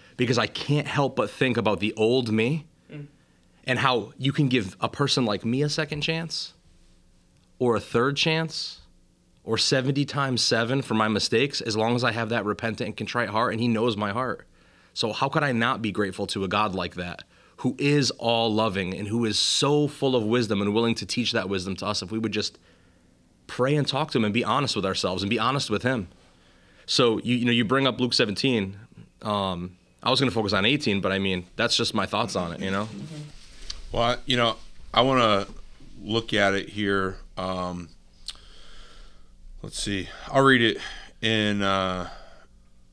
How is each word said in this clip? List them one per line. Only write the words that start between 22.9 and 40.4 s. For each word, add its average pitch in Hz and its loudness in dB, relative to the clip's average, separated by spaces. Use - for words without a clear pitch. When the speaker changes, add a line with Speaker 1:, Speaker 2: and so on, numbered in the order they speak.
Speaker 1:
pray 131 0
and 143 2
talk 147 -2
to - 0
him 117 4
and 104 2
be 113 2
honest 123 0
with 95 -2
ourselves 92 0
and 101 -2
be 113 0
honest 127 0
with 104 -2
him? 120 0
So, 120 4
you, 120 0
you 120 0
know, 120 4
you 117 4
bring 135 4
up 120 2
Luke 123 2
seventeen. 107 2
Um, 95 -2
I 120 2
was 127 2
gonna 127 2
focus 101 0
on 98 4
eighteen, 117 2
but 92 0
I 98 0
mean, 92 -2
that's 113 0
just 113 0
my 101 0
thoughts 104 -2
on 87 -2
it, - -8
you 95 -4
know? 101 -2
Speaker 3:
Well, 117 2
I, 120 2
you 127 2
know, 117 2
I 113 6
wanna 117 4
look 113 -2
at 101 4
it 98 -2
here. 98 -2
Um, 90 -6
let's - -10
see. 95 -4
I'll 135 4